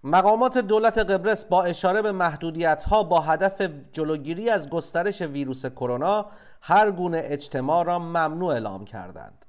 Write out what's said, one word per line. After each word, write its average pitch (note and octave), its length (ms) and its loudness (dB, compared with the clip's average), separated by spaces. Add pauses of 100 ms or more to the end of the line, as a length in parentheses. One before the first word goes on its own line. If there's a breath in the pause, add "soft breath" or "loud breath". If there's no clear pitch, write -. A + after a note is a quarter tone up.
مقامات G#3+ 540 4
دولت A3 400 4
قبرس G3 460 0
با F3+ 180 4
اشاره F#3 400 0
به G#3 100 0
محدودیت‌ها E3 880 0
با E3+ 180 4
هدف E3+ 420 0 (300)
جلوگیری D#3 580 -4
از D#3+ 200 0
گسترش F3 520 -4
ویروس C#3 440 -6
کرونا، C3 600 -2 (360 loud breath)
هر G3+ 280 4
گونه F3 340 -2
اجتماع C#3+ 600 -2
را F3 140 -2
ممنوع E3+ 540 -2
اعلام G#2 320 -6
کردند. F2+ 640 -16